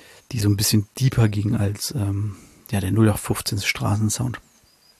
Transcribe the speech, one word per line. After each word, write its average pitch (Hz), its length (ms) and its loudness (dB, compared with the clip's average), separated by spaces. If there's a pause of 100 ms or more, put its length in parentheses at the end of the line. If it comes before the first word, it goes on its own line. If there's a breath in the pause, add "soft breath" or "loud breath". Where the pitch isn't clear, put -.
(320 loud breath)
die 117 80 -4
so 104 100 2
ein 101 80 2
bisschen 107 300 2 (120)
deeper 123 280 4
gingen 104 280 -2
als, 104 400 -2
ähm, 101 420 -4 (340 loud breath)
ja, 101 80 0
der 95 120 -2
null 110 160 6
acht 104 120 2
fünfzehn - 400 -4
Straßensound. 110 800 -2 (600)